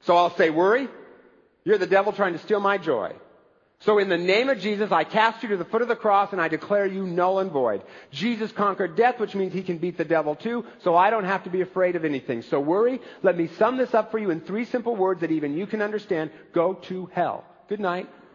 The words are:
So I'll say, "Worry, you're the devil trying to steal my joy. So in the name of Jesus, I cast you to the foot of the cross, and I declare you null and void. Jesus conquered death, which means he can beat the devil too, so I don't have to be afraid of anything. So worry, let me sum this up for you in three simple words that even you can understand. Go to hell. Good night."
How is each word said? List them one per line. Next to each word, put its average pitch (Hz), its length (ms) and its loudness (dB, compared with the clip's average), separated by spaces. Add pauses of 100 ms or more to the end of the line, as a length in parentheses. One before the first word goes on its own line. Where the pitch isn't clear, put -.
So 175 140 2
I'll 175 200 2
say, 175 140 4
"Worry, 196 380 2 (760)
you're 208 120 2
the 185 80 0
devil 196 280 2
trying 196 200 0
to 156 60 -8
steal 208 220 -2
my 196 160 2
joy. 131 340 -2 (680)
So 208 160 4
in 196 120 2
the 175 80 2
name 190 320 2
of 254 100 0
Jesus, 208 320 -2
I 165 120 4
cast 220 400 0
you 233 60 -6
to 202 80 0
the 175 80 -4
foot 226 160 -2
of 240 60 -2
the 233 80 0
cross, 202 360 2
and 185 100 -2
I 160 60 0
declare 196 380 0
you 190 200 -4
null 180 340 0
and 190 120 -4
void. 127 320 0 (280)
Jesus 214 400 -4
conquered 185 440 -2
death, 240 240 2
which 208 160 -4
means 190 180 -2
he 185 100 -4
can 180 140 -4
beat 175 200 -4
the 165 80 -2
devil 151 300 2
too, 233 300 -6 (140)
so 170 160 2
I 185 140 6
don't 220 160 0
have 190 180 -2
to 190 60 -10
be 185 120 -2
afraid 180 340 0
of 160 100 -4
anything. 131 360 -4
So 143 180 -2
worry, 208 400 2 (220)
let 180 160 4
me 165 100 0
sum 220 300 2
this 254 160 -2
up 220 180 2
for 226 60 -2
you 208 140 -2
in 160 100 -2
three 208 240 -6
simple 240 300 -4
words 185 260 0
that 165 100 -2
even 147 240 -2
you 190 120 -4
can 220 140 -4
understand. 202 500 -4 (220)
Go 175 200 2
to 185 400 -10
hell. 156 300 -2 (240)
Good 208 120 -6
night." 185 300 -4 (260)